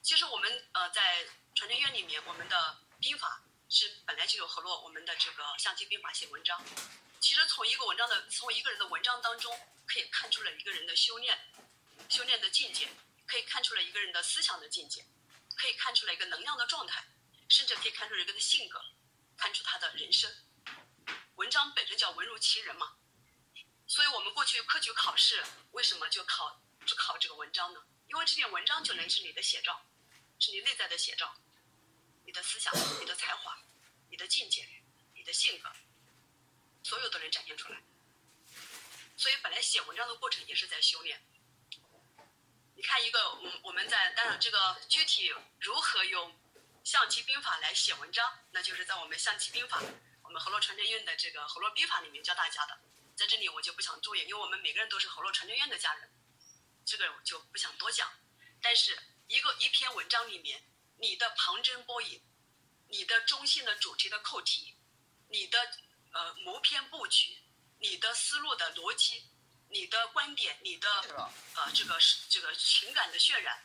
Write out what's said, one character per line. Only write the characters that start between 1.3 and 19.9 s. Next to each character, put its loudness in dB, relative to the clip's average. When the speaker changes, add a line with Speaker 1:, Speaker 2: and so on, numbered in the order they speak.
Speaker 1:
传 -2
承 0
院 2
里 -4
面， -6
我 -8
们 -10
的 0
兵 0
法 -6
是 2
本 -4
来 0
就 0
有 -6
河 -8
洛 -6
我 -16
们 -14
的 -4
这 0
个 -8
《象 -2
棋 -6
兵 -6
法》 -10
写 -6
文 -14
章。 -2
其 4
实 6
从 0
一 2
个 -4
文 0
章 2
的， 0
从 -4
一 -2
个 -2
人 -6
的 -2
文 -2
章 2
当 0
中， -6
可 -2
以 -2
看 -2
出 0
来 -2
一 -10
个 -4
人 -6
的 -4
修 4
炼、 0
修 2
炼 2
的 0
境 2
界， -2
可 -2
以 -2
看 -2
出 2
来 2
一 -2
个 -2
人 -2
的 0
思 0
想 2
的 -14
境 -6
界， -8
可 -2
以 0
看 -2
出 4
来 -2
一 -6
个 -2
能 -6
量 -4
的 0
状 -4
态， -8
甚 10
至 2
可 -4
以 -2
看 -8
出 -6
来 0
一 0
个 -6
人 -10
的 -4
性 2
格， -8
看 -2
出 -4
他 -2
的 -4